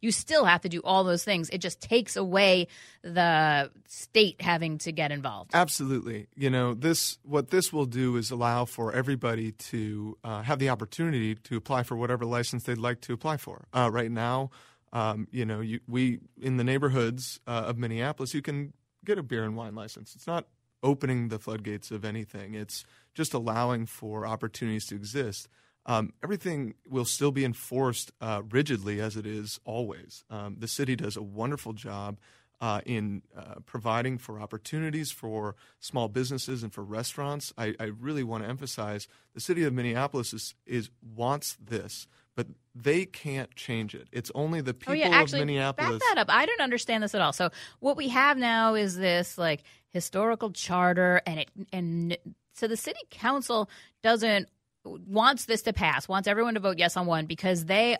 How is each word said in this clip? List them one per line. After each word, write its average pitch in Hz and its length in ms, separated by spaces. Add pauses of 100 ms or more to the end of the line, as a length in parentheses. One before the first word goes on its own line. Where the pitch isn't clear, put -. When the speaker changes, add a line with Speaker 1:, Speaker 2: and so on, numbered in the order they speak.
Speaker 1:
You 226 100
still 302 340
have 175 180
to 190 60
do 170 140
all 190 220
those 175 180
things. 175 280
It 190 80
just 175 220
takes 226 360
away 185 500 (360)
the 156 680 (160)
state - 540
having 165 380
to 165 120
get 151 220
involved. 123 420
Speaker 2:
Absolutely. 135 800
You 139 160
know, 123 240
this, 160 480
what 139 280
this 185 220
will 147 140
do 123 300
is 113 160
allow 120 320
for 117 280
everybody 120 600
to, 107 720
uh, 110 180
have 139 160
the 135 120
opportunity 113 640
to - 200
apply 123 280
for 123 120
whatever 120 280
license 120 400
they'd 123 140
like 120 240
to 120 100
apply 151 240
for. - 360
Uh, 123 200
right 117 180
now, 123 400 (420)
um, 110 380
you 123 140
know, 107 160
you, 113 260
we, 123 320 (220)
in 131 160
the 120 80
neighborhoods, 127 840
uh, 117 200
of 117 120
Minneapolis, 123 560
you 143 80
can 143 300 (320)
get 202 140
a 185 40
beer 117 220
and 110 120
wine 110 180
license. 110 400
It's - 120
not 170 200 (360)
opening 127 460
the 110 100
floodgates 104 520
of 107 140
anything. 104 500
It's 107 300 (300)
just 160 180
allowing 117 540
for 107 400
opportunities 110 600
to 98 100
exist. 104 520 (380)
Um, 110 260 (100)
everything 156 520 (120)
will 131 180
still 143 260
be 135 140
enforced, 123 760
uh, 107 300
rigidly 107 500
as 107 160
it 104 80
is 107 400
always. 113 680
Um, 104 280
the 110 100
city 131 280
does 104 200
a 107 60
wonderful 110 520
job, 101 440 (420)
uh, 107 240
in, 104 380 (140)
uh, - 200 (100)
providing 120 520
for 107 220
opportunities 151 680
for 107 440 (260)
small 120 280
businesses 127 540
and 107 100
for 101 100
restaurants. 139 760
I, 110 220
I 113 60
really 123 400
wanna 113 240
emphasize 113 580 (260)
the 123 80
city 170 240
of 135 80
Minneapolis 123 600
is, - 200 (120)
is, 117 240 (240)
wants 127 500
this, 101 440 (260)
but 120 120 (260)
they 143 320
can't 135 520
change 113 400
it. - 160
It's 123 200
only 156 280
the 127 120
people 262 200
Speaker 1:
Oh, 302 40
yeah, 302 120
Speaker 2:
of 170 60
Speaker 1:
actually, 143 260
Speaker 2:
Minneapolis. 143 580
Speaker 1:
back 403 160
that 302 60
up. 202 100
I 254 160
don't 466 140
understand 240 420
this 208 100
at 208 80
all. 151 120
So 175 180 (300)
what 269 160
we 285 140
have 262 280
now 226 360
is 196 220
this, 180 400
like, 165 280 (260)
historical 214 640
charter, 180 720
and 160 140
it, - 100 (220)
and 170 440 (380)
so 226 140
the 226 80
city - 240 (100)
council 240 580 (360)
doesn't, 220 440 (360)
wants 220 640
this 226 160
to 226 100
pass, 151 340
wants 190 220
everyone 226 260
to 208 60
vote 190 180
yes 175 180
on 180 100
one 160 200
because 170 380
they 220 340